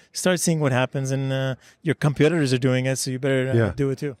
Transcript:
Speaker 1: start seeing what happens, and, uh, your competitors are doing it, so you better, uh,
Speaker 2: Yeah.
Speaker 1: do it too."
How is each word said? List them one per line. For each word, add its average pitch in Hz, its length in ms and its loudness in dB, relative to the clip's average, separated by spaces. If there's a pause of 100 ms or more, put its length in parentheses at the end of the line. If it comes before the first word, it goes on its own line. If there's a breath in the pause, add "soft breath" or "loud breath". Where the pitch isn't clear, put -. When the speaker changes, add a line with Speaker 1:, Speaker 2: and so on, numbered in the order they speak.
(120 soft breath)
Speaker 1:
start 180 280 0
seeing 165 180 0
what 143 140 2
happens, 131 400 -2
and, 135 200 -2
uh, 131 220 -2 (280 soft breath)
your 156 120 0
competitors 147 580 2
are 131 60 2
doing 127 280 0
it, 131 120 -2
so 131 140 -6
you 127 80 -6
better, 135 300 0
uh, 127 60 0
Speaker 2:
Yeah. 107 200 2
Speaker 1:
do 139 140 -2
it 131 80 -6
too." 143 220 -8